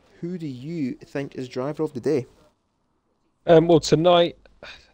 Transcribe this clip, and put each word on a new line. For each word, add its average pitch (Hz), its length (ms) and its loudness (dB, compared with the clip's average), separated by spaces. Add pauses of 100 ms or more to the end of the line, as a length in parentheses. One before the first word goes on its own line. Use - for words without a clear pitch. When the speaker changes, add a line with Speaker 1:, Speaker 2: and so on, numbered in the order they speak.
(220)
Speaker 1:
Who 175 160 -8
do 165 100 -10
you 135 460 -6
think - 420 -10
is 127 140 -10
driver 143 340 -6
of 151 100 -6
the 127 60 -10
day? 123 280 -2 (1160)
Speaker 2:
Um, 165 220 6
well, 165 120 6
tonight, 170 580 2 (560)